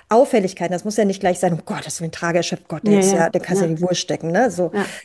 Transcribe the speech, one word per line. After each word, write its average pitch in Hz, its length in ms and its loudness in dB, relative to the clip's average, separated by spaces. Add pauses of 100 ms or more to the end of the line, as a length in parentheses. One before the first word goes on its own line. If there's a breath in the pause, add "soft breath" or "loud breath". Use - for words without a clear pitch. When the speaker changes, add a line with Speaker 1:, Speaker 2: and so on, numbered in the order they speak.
(100)
Speaker 1:
Auffälligkeiten. 202 640 2
Das 175 120 -6
muss 208 120 -4
ja 220 100 4
nicht 190 140 -2
gleich 180 200 0
sein, 175 140 2
„Um 160 100 -8
Gottes - 360 -8
Willen, 165 120 -8
Tragerschaft, 170 560 -4
Gott, 165 180 -6
der 208 80 6
Speaker 2:
Ja, 196 60 6
Speaker 1:
ist 190 120 4
Speaker 2:
ja. 180 80 2
Speaker 1:
ja, 165 100 4
der 175 120 0
kannst 185 200 0
du 170 40 2
Speaker 2:
Ja. 160 40 -2
Speaker 1:
in 160 60 -2
die 165 60 -4
Wurst 180 200 0
stecken“, 160 300 -4
ne? 220 180 2
So. 175 220 -4
Speaker 2:
Ja. 202 140 -2 (180 loud breath)